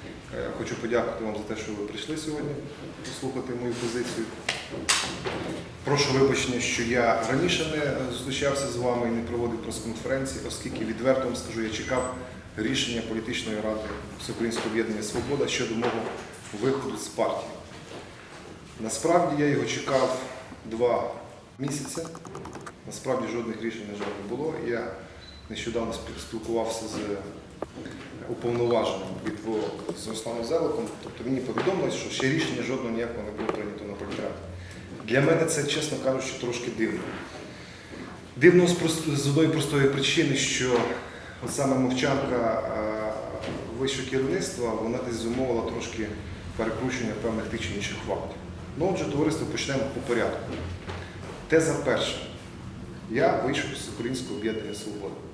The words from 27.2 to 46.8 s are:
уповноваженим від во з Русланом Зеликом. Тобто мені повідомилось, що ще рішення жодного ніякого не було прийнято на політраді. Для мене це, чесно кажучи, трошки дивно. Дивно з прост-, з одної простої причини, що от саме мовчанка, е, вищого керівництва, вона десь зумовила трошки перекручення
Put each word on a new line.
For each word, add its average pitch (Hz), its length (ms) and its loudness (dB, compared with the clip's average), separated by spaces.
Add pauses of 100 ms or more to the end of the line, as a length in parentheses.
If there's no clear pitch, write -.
уповноваженим 117 760 2 (180)
від 104 200 -4
во 110 120 0 (460)
з 110 40 -6
Русланом 117 360 -4
Зеликом. 143 400 2 (180)
Тобто - 220 -8
мені 127 160 2
повідомилось, 135 540 2
що 110 160 -4
ще - 180 2
рішення 127 340 2
жодного 123 280 -2
ніякого 113 320 -2
не 104 80 -6
було 107 220 -2
прийнято 104 320 -6
на 101 80 -6
політраді. 101 420 -6 (720)
Для 120 160 4
мене 165 240 6
це, 147 200 2
чесно 147 400 0
кажучи, 131 360 2
трошки 120 380 -2
дивно. 92 220 2 (1400)
Дивно 175 300 12
з 175 60 8
прост-, 156 440 2
з 135 100 2
одної 151 220 6
простої 139 400 6
причини, 139 480 4
що 123 440 4 (640)
от 120 100 -2
саме 131 220 4
мовчанка, 127 840 4 (140)
е, 107 360 0 (640)
вищого 135 320 0
керівництва, 131 600 2
вона 113 360 0
десь 117 100 -2
зумовила 117 540 2
трошки 117 360 -4 (500)
перекручення 113 560 0 (100)